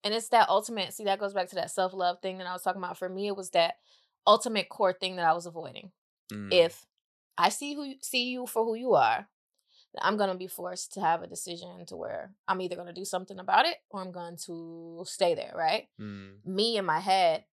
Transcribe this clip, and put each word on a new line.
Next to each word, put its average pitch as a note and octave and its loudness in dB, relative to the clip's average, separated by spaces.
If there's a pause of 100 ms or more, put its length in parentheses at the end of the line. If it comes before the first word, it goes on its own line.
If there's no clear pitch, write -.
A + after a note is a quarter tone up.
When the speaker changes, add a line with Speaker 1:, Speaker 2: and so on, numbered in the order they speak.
Speaker 1:
And G#3 -2
it's A3 -4
that A3+ 8
ultimate, G#3+ 0
see, A3 -12
that G3 2
goes G3+ -4
back F#3 -2
to G3 -14
that E3 -2
self-love F#3 0
thing F#3+ -6
that F#3 -10
I F3+ -6
was F3+ -8
talking F#3+ -2
about. F3+ -8
For F#3 -6
me, G3 -4
it G3 -2
was F#3+ -12
that E3 4 (540)
ultimate A3 4
core F#3 2
thing F#3 -6
that E3+ 0
I E3 6
was F3 -2
avoiding. E3+ -14 (400)
Speaker 2:
Mm. G3+ -4
Speaker 1:
If F3 6 (520)
I F#3+ 4
see C#4+ -6
who D4 -8
you, C4+ -10
see B3 -2
you B3 -6
for A3+ 0
who A3+ -2
you A#3+ 2
are, B2 4 (640)
then - -8
I'm G#3 2
gonna G3 0
be F#3 -10
forced F3+ -10
to F#3+ -8
have E3+ 2
a F3 -12
decision F3 -12
to F3 -16
where E2+ -8 (160)
I'm F#3 -2
either F3+ -4
gonna F3 -14
do F#3 -10
something F#3 -8
about F#3+ 4
it - -2 (120)
or G3 -10
I'm F#3 -10
going E3+ -12
to E3 -12
stay F3 2
there, - -4
right? E3+ -2 (120)
Speaker 2:
Mm. G2 -12
Speaker 1:
Me G#3+ 0
in G3 -2
my D#3+ 2
head F#3 4 (120)